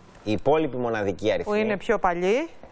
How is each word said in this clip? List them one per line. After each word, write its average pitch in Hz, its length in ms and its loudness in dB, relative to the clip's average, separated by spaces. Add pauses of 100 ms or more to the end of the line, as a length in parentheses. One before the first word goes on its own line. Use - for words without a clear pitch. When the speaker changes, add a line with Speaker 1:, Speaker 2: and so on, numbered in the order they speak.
(240)
Speaker 1:
οι 107 80 -2
υπόλοιποι 135 460 2
μοναδικοί 107 540 0
αριθμοί 208 220 0
Speaker 2:
Που 208 60 2
είναι 214 180 0
πιο 202 220 0
παλιοί. 190 500 2 (220)